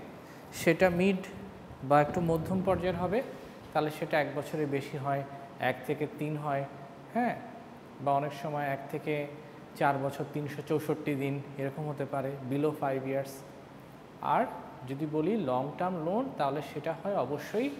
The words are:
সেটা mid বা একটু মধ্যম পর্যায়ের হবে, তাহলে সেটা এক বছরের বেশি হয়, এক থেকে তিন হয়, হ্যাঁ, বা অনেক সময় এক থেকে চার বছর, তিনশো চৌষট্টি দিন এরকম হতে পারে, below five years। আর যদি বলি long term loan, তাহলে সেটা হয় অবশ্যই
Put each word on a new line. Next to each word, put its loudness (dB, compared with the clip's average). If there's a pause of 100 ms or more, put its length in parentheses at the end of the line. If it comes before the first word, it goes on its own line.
(520)
সেটা 6
mid 6 (680)
বা 10
একটু 4
মধ্যম 2
পর্যায়ের 2
হবে, 2 (500)
তাহলে 4
সেটা 2
এক 0
বছরের 0
বেশি -2
হয়, 0 (380)
এক 2 (100)
থেকে 0 (120)
তিন -2
হয়, 0 (500)
হ্যাঁ, 2 (640)
বা 2
অনেক 2 (100)
সময় -2
এক 0 (120)
থেকে -2 (500)
চার 4
বছর, -2
তিনশো -4
চৌষট্টি 2
দিন 0 (180)
এরকম -2
হতে -2
পারে, -2 (200)
below 4 (100)
five 2
years। 0 (880)
আর 4 (420)
যদি -2
বলি 2
long 2
term 0
loan, 0
তাহলে 2 (120)
সেটা -2
হয় 0
অবশ্যই 0